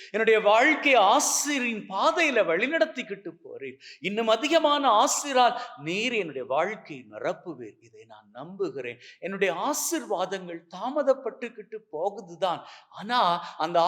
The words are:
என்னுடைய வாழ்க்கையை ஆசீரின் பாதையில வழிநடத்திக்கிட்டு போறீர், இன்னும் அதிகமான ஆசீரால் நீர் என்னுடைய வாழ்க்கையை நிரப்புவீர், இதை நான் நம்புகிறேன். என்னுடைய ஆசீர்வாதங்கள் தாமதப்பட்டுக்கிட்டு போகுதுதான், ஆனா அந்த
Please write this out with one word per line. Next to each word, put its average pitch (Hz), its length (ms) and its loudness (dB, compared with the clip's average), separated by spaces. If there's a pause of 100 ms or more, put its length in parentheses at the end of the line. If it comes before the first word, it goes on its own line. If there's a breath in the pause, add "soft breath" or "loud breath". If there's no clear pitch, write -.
(100)
என்னுடைய 220 300 4
வாழ்க்கையை 247 600 6
ஆசீரின் 247 840 2
பாதையில 269 560 2
வழிநடத்திக்கிட்டு 202 920 -2
போறீர், 131 400 -16 (220 loud breath)
இன்னும் 208 280 -4
அதிகமான 294 600 2
ஆசீரால் 247 720 2 (180)
நீர் 190 360 -4
என்னுடைய 143 340 -4
வாழ்க்கையை 151 640 -4
நிரப்புவீர், 127 720 -10
இதை 110 240 -20
நான் 107 280 -20
நம்புகிறேன். 139 640 -8 (200 loud breath)
என்னுடைய 190 340 -2 (100)
ஆசீர்வாதங்கள் 190 960 -4 (100)
தாமதப்பட்டுக்கிட்டு 240 1080 -4 (140)
போகுதுதான், 175 680 -4 (300 loud breath)
ஆனா 240 300 -2 (360 loud breath)
அந்த 170 320 0